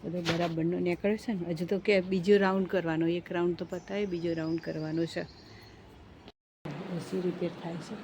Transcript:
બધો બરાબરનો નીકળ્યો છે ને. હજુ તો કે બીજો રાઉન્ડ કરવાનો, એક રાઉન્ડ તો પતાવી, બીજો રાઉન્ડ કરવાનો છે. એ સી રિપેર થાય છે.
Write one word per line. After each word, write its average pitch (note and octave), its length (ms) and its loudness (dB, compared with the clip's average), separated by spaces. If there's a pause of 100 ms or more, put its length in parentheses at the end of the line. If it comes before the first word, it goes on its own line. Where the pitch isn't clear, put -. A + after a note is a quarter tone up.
બધો E3+ 180 -4
બરાબરનો E3 580 0
નીકળ્યો F3+ 460 0
છે B3 80 -2
ને. F3 160 -2
હજુ F3 160 -2
તો G3 140 0
કે G#3 140 4 (180)
બીજો F#3+ 260 6
રાઉન્ડ F#3+ 300 4
કરવાનો, E3 420 2
એક E3+ 220 -2
રાઉન્ડ F3 260 2
તો F#3 80 -4
પતાવી, G3 480 -4
બીજો E3+ 220 0
રાઉન્ડ D#3+ 260 -2
કરવાનો D#3+ 420 -2 (100)
છે. E3+ 100 -4 (1700)
એ - 20 -2 (120)
સી F#3+ 120 -2
રિપેર F3 400 -2
થાય E3+ 240 -6
છે. G#3+ 180 -10